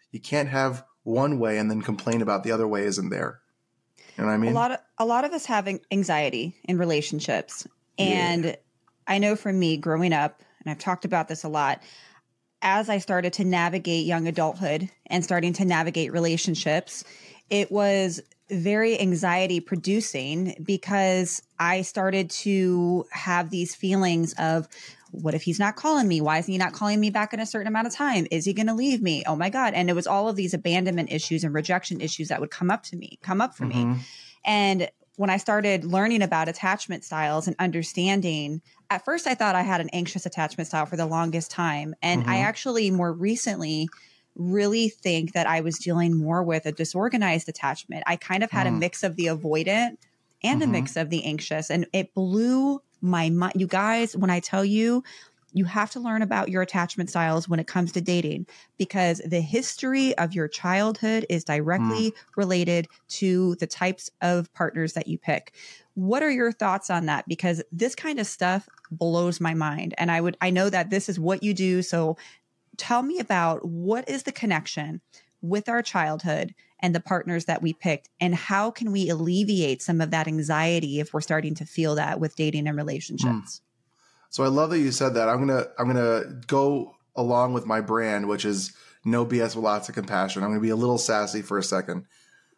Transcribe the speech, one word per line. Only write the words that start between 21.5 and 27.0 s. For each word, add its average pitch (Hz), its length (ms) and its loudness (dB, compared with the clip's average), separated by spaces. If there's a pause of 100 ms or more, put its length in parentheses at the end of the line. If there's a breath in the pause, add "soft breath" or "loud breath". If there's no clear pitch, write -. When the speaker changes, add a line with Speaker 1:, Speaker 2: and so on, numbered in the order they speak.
Speaker 2:
I 180 240 2
started 190 480 0
to 180 800 2
have 175 400 0
these 175 240 -4
feelings 180 580 2
of, 160 340 0 (440 loud breath)
"What 151 240 -2
if 160 80 -4
he's 175 160 -2
not 208 160 2
calling 285 320 2
me? 170 120 2
Why 151 200 4
isn't 180 120 -4
he 185 60 0
not 185 160 0
calling 208 260 0
me 214 120 2